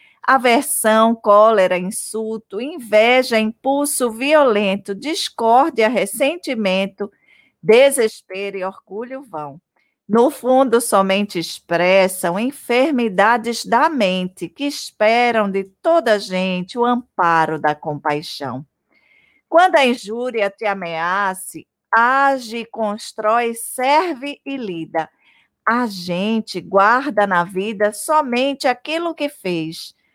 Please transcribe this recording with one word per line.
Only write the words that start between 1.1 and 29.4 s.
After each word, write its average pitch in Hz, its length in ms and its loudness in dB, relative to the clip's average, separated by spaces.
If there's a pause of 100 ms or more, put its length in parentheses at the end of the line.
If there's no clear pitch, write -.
cólera, 208 640 4
insulto, 220 840 -8
inveja, 240 800 2
impulso 262 720 -2
violento, 220 840 2
discórdia, 240 960 0
ressentimento, 208 1200 -2 (500)
desespero 214 960 2
e 185 60 -6
orgulho 226 600 -12
vão. 156 360 -12 (480)
No 233 220 4
fundo, 254 500 2
somente 196 600 0
expressam 180 1000 0
enfermidades 233 1300 0
da 233 240 2
mente 185 580 -2
que 285 180 -8
esperam 233 840 0
de 190 140 -4 (180)
toda 247 380 2
gente 185 580 -4
o 240 80 2
amparo 170 760 0
da 151 140 0
compaixão. 147 880 -6 (840)
Quando 349 260 4
a 285 100 4
injúria 233 640 -4
te 202 160 -10
ameace, 185 1000 -4 (260)
age, 247 760 2
constrói, 220 840 -2
serve 285 920 -2
e 277 100 -8
lida. 170 540 -6 (580)
A 240 200 0
gente 190 760 -6
guarda 208 640 2
na - 160 0
vida 208 480 -4
somente 269 760 -2
aquilo 311 480 -4
que 302 140 -6
fez. 170 680 -8 (220)